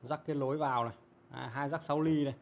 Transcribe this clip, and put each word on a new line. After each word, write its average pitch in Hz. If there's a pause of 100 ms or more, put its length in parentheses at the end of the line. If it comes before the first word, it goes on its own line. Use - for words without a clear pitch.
jack 143
kết 156
nối 139
vào 131
này. 113 (380)
À, 127
hai 139
jack 160
sáu 151
ly 156
này. 135